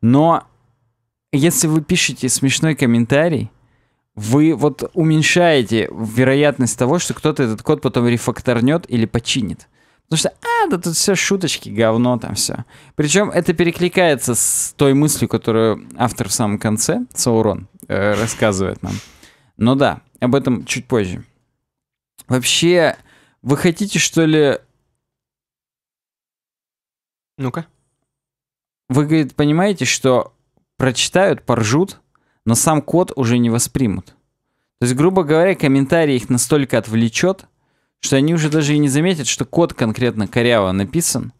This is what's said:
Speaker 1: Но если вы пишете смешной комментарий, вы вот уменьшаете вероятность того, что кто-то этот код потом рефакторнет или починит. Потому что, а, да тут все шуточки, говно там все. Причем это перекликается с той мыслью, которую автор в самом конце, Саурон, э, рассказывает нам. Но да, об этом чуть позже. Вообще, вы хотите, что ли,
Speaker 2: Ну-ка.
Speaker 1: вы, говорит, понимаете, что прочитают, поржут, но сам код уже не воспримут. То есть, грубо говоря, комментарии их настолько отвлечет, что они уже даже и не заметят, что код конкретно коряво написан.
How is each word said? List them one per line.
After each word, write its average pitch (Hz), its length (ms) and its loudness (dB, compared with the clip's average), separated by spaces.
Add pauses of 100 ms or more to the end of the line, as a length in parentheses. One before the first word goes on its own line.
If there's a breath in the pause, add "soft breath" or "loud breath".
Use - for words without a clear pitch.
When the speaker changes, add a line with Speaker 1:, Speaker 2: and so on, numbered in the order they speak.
Speaker 1:
Но 147 420 2 (880)
если 165 360 2
вы 156 140 2
пишете 147 460 -2
смешной 135 480 0
комментарий, 127 760 0 (640)
вы 139 400 2
вот 131 380 -4
уменьшаете 156 960 2
вероятность 127 880 0
того, 135 200 0
что - 140 -6
кто-то 151 300 -2
этот 110 180 -2
код 147 200 0
потом 120 260 0
рефакторнет 120 800 0
или 117 180 0
починит. - 640 -6 (400)
Потому 160 120 -2
что, - 100 -2 (120)
а, 466 260 -2
да 233 100 0
тут 170 180 -4
все 196 200 0
шуточки, 185 540 -2
говно 113 480 2
там - 180 -8
все. - 280 -6 (320 soft breath)
Причем 165 360 2
это 175 220 0
перекликается 170 840 0
с - 420 -4
той 139 160 4
мыслью, 139 340 2
которую 113 680 -2
автор 113 320 -4
в - 20 -4
самом 104 280 -2
конце, 113 420 -2 (120)
Саурон, 107 540 0 (220)
э, 101 240 -2
рассказывает 101 680 -2
нам. 98 100 -6 (640 soft breath)
Но 120 180 2
да, 131 240 0 (220)
об 127 140 0
этом 127 280 -2
чуть - 220 -8
позже. 95 400 -4 (1040)
Вообще, 160 680 2 (460 soft breath)
вы 139 160 0
хотите, 180 420 -2
что 165 260 0
ли, 156 340 2 (2750)
Speaker 2:
Ну-ка. 135 280 -6 (1200)
Speaker 1:
вы, 143 160 2
говорит, 151 300 0
понимаете, 160 500 0
что - 480 0 (440)
прочитают, 151 680 0
поржут, 127 560 0 (460)
но 113 100 2
сам 151 260 2
код 180 340 0
уже 123 220 0
не 120 120 2
воспримут. 113 580 -2 (720)
То 123 60 0
есть, 123 100 0
грубо 180 280 2
говоря, 160 320 2
комментарии 139 600 2
их 123 140 -4
настолько 135 480 0
отвлечет, 113 680 -2 (560)
что - 160 0
они 147 160 2
уже 156 160 0
даже 147 260 0
и - 20 2
не 147 120 2
заметят, 151 380 0
что - 180 -4
код - 280 0
конкретно 110 540 -2
коряво 117 440 2
написан. 113 680 -2